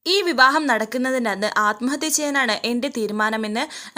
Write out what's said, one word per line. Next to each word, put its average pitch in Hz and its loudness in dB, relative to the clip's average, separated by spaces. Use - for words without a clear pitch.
"ഈ 392 4
വിവാഹം 285 4
നടക്കുന്നതിനന്ന് 226 0
ആത്മഹത്യ 247 0
ചെയ്യാനാണ് 285 0
എൻ്റെ 240 -2
തീരുമാനമെന്ന്," 220 -2